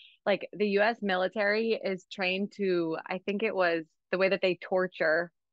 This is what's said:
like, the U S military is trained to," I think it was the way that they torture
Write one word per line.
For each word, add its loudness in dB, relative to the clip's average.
like, 0
the -2
U 2
S 0
military 0
is -4
trained -2
to," 0
I -4
think -4
it -2
was 2
the -2
way 4
that 2
they 2
torture 0